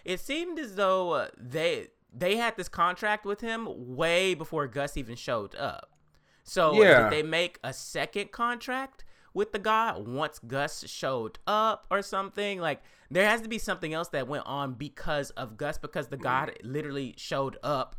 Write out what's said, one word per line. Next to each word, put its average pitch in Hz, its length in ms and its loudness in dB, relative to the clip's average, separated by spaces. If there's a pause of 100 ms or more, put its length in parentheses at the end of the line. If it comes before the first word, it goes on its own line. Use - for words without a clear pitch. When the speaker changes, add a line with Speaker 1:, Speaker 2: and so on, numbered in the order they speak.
Speaker 1:
it 180 160 -4
seemed 330 360 -4
as 233 180 -10
though, 190 360 2
uh, 135 160 0 (100)
they, 139 520 -2 (220)
they 180 260 0
had 233 200 0
this 180 120 -8
contract 202 560 0
with 202 160 -4
him 226 260 -6 (280)
way 175 380 4
before 151 340 -4
Gus 139 300 -4
even 123 180 -6
showed 113 400 -4
up. - 400 -6 (480)
So 160 300 4
Speaker 2:
Yeah. 160 300 12
Speaker 1:
did 156 80 6
they 151 120 2
make 165 400 -2
a 131 80 -6
second 151 600 -6
contract 247 720 -6 (280)
with 214 200 0
the 214 80 -4
god 214 480 0
once 143 320 -4
Gus 135 480 -6
showed 123 580 -4
up 214 460 2
or 196 100 2
something? 196 580 -4
Like, 160 220 -2 (300)
there 185 180 4
has 226 120 2
to 220 80 -10
be 220 100 -4
something 175 340 -4
else 165 160 -4
that 135 180 -2
went 139 200 -6
on 139 260 -4
because 143 580 -4
of 110 260 -10
Gus, 147 200 -4
because - 300 -6
the 143 100 -8
god 131 320 0
Speaker 2:
Mm. - 140 -12
Speaker 1:
literally 139 540 -6
showed 139 440 -4
up 135 380 -2